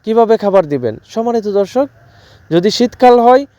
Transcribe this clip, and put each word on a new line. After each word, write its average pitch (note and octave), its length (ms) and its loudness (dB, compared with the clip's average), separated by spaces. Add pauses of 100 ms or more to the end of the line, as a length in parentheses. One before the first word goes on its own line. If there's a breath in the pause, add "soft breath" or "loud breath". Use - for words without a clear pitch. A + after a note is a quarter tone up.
কিভাবে A3 360 0
খাবার F#3+ 300 0
দিবেন? B2 260 -6 (180)
সম্মানিত A3+ 360 -6 (120)
দর্শক, B3+ 280 -4 (640 soft breath)
যদি F3 200 0
শীতকাল A#3+ 480 2
হয় B3 220 4 (180)